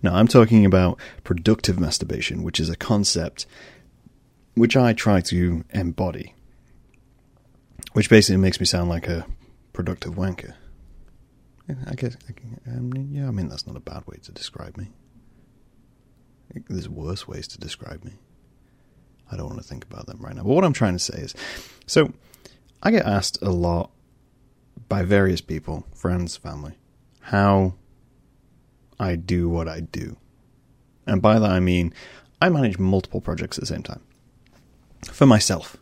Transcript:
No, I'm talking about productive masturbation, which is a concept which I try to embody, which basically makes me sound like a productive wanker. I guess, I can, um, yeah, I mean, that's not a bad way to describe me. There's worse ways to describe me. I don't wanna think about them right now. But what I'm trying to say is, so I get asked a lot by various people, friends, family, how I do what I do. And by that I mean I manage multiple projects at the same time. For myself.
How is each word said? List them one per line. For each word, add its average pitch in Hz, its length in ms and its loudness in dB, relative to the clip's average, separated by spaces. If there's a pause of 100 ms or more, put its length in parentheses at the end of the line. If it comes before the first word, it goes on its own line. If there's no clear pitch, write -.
No, 87 100 2
I'm 101 160 4
talking 113 380 8
about 90 340 4 (240)
productive 92 560 0
masturbation, - 600 -4
which 82 180 -4
is 80 80 -2
a 82 80 -4
concept 98 720 -2 (1080)
which 113 200 4
I 123 160 6
try 104 300 2
to 87 480 -2
embody, 87 640 -6 (1600)
which 107 160 0
basically 104 280 8
makes 95 220 2
me 92 60 -2
sound 87 240 0
like 85 180 -4
a 82 200 -6 (440)
productive 87 440 -8
wanker. 92 400 -8 (1300)
I - 60 -10
guess, 123 240 -6 (100)
I - 60 -16
can, 117 340 -18
um, 123 440 -8
yeah, 143 160 -6
I 123 40 -6
mean, 95 180 -6
that's - 180 -14
not - 100 -14
a - 20 -14
bad - 280 -16
way - 160 -18
to - 80 -20
describe - 460 -16
me. 98 100 -12 (1800)
There's 82 220 -8
worse 80 380 -10
ways - 220 -12
to - 100 -20
describe - 440 -16
me. - 100 -18 (1160)
I 95 60 -12
don't 73 100 -10
wanna - 140 -12
think - 220 -16
about - 240 -18
them - 140 -18
right - 140 -14
now. - 60 -12
But 104 140 2
what 190 80 4
I'm 160 100 2
trying 101 200 2
to 90 60 -4
say - 200 -8
is, - 160 -12 (500)
so - 260 2 (680)
I 202 80 2
get 220 160 4
asked 101 380 0
a 98 80 0
lot 87 400 -2 (960)
by 98 160 -2
various 92 360 4
people, 78 540 -8
friends, 90 420 -4
family, 73 440 -14 (400)
how 98 560 2 (1200)
I 92 180 -2
do 87 300 0
what 82 200 -2
I 80 140 -10
do. - 360 -10 (880)
And 95 160 0
by 107 160 6
that 104 140 4
I 92 80 4
mean 90 340 2 (480)
I 175 80 4
manage 123 300 2
multiple 95 420 0
projects - 380 -6
at - 20 -8
the - 60 -8
same 76 160 -6
time. - 180 -14 (1120)
For - 160 6
myself. 104 540 4